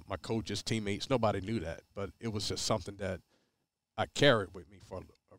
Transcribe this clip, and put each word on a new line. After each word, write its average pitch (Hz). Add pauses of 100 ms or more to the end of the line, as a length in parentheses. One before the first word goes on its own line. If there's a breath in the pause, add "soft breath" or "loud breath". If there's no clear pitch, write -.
my 95
coaches, 107
teammates, 104
nobody 110
knew 101
that. 82 (120)
But 98
it 113
was 104
just 90
something 107
that 95 (800)
I 104
carried 113
with 90
me 101 (100)
for 95
a -